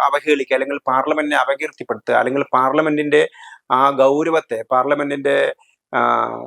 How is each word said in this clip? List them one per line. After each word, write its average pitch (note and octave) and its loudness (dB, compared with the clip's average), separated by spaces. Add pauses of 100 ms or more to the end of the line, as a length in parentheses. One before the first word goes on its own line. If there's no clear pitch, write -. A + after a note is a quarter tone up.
അവഹേളിക്കുക, C#3+ 0
അല്ലെങ്കിൽ C3+ -4
പാർലമെന്റിനെ D3 0
അപകീർത്തിപ്പെടുത്തുക, C3+ -2
അല്ലെങ്കിൽ B2+ 0
പാർലമെന്റിന്റെ D3 2 (420)
ആ C3+ 4
ഗൗരവത്തെ, C#3 0
പാർലമെന്റിന്റെ, C#3 0 (400)
ആ, B2 0 (460)